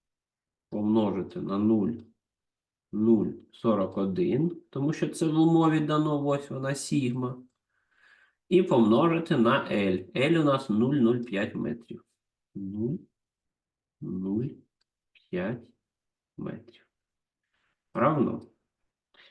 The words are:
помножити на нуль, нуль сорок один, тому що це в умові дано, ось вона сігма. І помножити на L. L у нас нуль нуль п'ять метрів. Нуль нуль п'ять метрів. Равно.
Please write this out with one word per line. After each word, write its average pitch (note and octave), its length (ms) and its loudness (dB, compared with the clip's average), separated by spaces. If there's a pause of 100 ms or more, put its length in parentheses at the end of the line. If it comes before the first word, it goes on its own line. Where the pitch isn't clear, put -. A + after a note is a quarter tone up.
(680)
помножити G#2 720 -2
на G2 180 -4
нуль, G#2+ 340 2 (1000)
нуль G#2+ 400 2 (200)
сорок G#2 460 -2
один, F#2+ 720 0
тому C#3 220 -2
що D#3 160 -4
це - 180 -4
в D#3 140 2
умові D#3+ 400 4
дано, D3+ 460 0
ось C#3+ 240 -2
вона C3+ 240 -6
сігма. B2+ 680 -4 (1080)
І F3+ 140 4
помножити C#3+ 760 4
на B2 340 2
L. G2+ 420 -2
L D#3 280 2
у D3+ 40 2
нас C3+ 240 0
нуль B2 280 2
нуль A#2+ 220 4
п'ять G#2+ 360 -6
метрів. - 500 -8 (500)
Нуль G#2 440 -6 (1040)
нуль E3+ 480 -6 (640)
п'ять - 500 -8 (760)
метрів. - 520 -14 (1080)
Равно. C#3+ 480 0 (880)